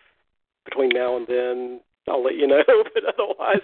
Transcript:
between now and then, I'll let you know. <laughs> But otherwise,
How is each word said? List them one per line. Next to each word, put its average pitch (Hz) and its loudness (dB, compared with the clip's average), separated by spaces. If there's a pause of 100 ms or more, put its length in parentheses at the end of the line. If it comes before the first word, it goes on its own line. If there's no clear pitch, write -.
(640)
between 131 0
now 123 -2
and 120 -6
then, 123 -4 (280)
I'll - -2
let - -2
you 143 2
know. 139 6
<laughs> - 4
But 453 -2 (120)
otherwise, 202 -2